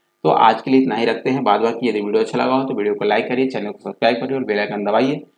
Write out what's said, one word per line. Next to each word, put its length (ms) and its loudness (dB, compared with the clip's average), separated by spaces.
तो 60 2
आज 320 4
के 80 -6
लिए 100 6
इतना 160 0
ही 100 -2
रखते 240 -2
हैं, 140 -2
बाद 160 2
बाकी 280 0
यदि 120 0
वीडियो 220 0
अच्छा 160 -4
लगा 160 0
हो 100 0
तो 100 -6
वीडियो 200 -2
को 100 -4
लाइक 240 0
करिए, 180 0
चैनल 240 -6
को 100 -14
सब्सक्राइब 360 0
करिए 200 -6
और 80 -4
बेल 140 -2
आइकन 260 -4
दबाइए 380 0